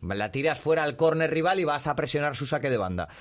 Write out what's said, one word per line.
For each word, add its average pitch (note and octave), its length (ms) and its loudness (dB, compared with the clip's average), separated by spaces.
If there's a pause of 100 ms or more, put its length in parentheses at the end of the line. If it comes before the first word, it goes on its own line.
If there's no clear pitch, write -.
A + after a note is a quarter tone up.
La G2+ 260 -2
tiras C#3+ 300 0
fuera D#3 240 2
al D3 140 -2
córner D#3+ 340 4
rival E3+ 280 2
y F3+ 40 2
vas D3 240 0
a C#3 80 0
presionar D3 400 -2
su C#3+ 100 -4
saque C#3+ 240 0
de B2+ 80 2
banda, F#2 300 -2 (140)